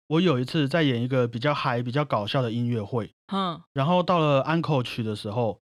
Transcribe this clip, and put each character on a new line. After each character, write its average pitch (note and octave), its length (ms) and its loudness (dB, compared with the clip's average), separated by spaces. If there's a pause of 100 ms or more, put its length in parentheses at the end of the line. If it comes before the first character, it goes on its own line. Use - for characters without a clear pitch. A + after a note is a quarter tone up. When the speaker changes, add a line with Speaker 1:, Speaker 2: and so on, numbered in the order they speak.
Speaker 1:
我 D#3 120 2
有 E3 180 4
一 B2+ 60 0
次 C#3+ 220 0
在 E3 160 0
演 B2 200 2
一 B2 40 -2
个 B2 220 2
比 A#2 100 -6
较 C#3+ 160 0
嗨、 B2 280 -2
比 B2 100 -6
较 D3 120 0
搞 A2 220 -2
笑 C3+ 160 0
的 A#2 80 0
音 A#2+ 160 -2
乐 A#2+ 160 0
会， G#2 280 -4 (180)
Speaker 2:
哼。 F3+ 320 -4 (140)
Speaker 1:
然 C3+ 120 0
后 F3+ 160 4
到 F3 160 2
了 D3 240 4
安 D#3+ 180 2
可 C#3 220 0
曲 - 200 -6
的 A2 140 -2
时 G#2 140 -8
候， A2 340 -2